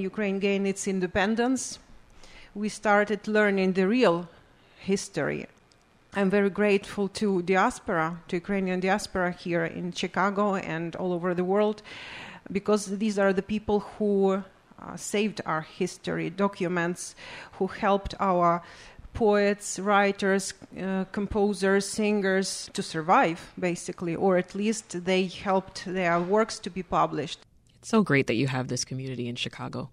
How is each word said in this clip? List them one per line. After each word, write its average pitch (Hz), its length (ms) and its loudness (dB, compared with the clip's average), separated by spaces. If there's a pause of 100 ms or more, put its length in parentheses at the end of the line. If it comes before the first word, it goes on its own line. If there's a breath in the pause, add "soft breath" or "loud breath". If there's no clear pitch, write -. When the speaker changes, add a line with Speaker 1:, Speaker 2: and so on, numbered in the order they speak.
(120)
Speaker 1:
Ukraine 196 280 -2
gained 196 280 0
its 196 220 -4
independence, 208 880 0 (760 loud breath)
we 208 140 -4
started 208 600 2
learning 196 500 4
the 185 80 4
real 185 400 4 (520)
history 147 680 -2 (680)
I'm 196 140 2
very 202 200 4
grateful 202 600 0
to 196 320 0
diaspora, 175 760 0 (100)
to - 80 -4
Ukrainian 185 420 -2
diaspora 190 520 0
here 170 340 -2
in 175 260 -6
Chicago 196 640 0
and 165 400 -6
all 180 160 -4
over 180 220 -2
the 175 100 -2
world, 208 380 2 (680 loud breath)
because 196 340 0 (140)
these 202 200 0
are 196 140 4
the 185 80 0
people 208 400 -2 (160)
who, 196 440 2 (400)
uh, - 140 -12
saved 208 500 -2
our 156 160 -2
history 165 680 -4
documents, 180 840 -2 (380 loud breath)
who 190 140 -2
helped 202 520 0
our 175 420 2 (520 loud breath)
poets, 208 680 2
writers, 196 720 2 (280)
uh, 190 300 -2
composers, 202 760 2
singers 196 840 0
to - 100 -6
survive, 170 560 2 (200)
basically, 175 560 -4
or 185 220 4
at 180 180 -2
least 208 500 -4
they 185 200 2
helped 190 600 -2
their 175 340 0
works 208 400 0
to - 100 -8
be 180 140 -8
published. 156 560 0 (400)
Speaker 2:
It's - 100 -18
so 220 140 6
great 139 240 2
that 120 80 2
you 127 120 2
have 131 200 -2
this 127 180 -4
community 131 420 -6
in 120 80 -6
Chicago. 127 580 -8